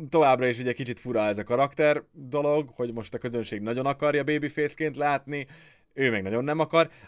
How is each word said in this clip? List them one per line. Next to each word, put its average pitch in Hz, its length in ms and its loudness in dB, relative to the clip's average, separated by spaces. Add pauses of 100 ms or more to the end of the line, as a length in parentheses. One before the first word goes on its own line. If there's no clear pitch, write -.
továbbra 131 380 6
is 120 120 0
ugye 123 140 -2
kicsit 120 280 -6
fura 117 260 0
ez 104 120 0
a 104 60 -6
karakter 143 580 2 (100)
dolog, 147 560 -2
hogy 123 240 -6
most 113 220 -10
a 120 40 -8
közönség 113 420 -6
nagyon 120 260 -4
akarja 143 380 0
babyface-ként 147 720 -2
látni, 143 500 -2 (480)
ő 131 160 2
meg 104 120 0
nagyon 110 220 -2
nem 147 140 -2
akar. 160 320 2 (180)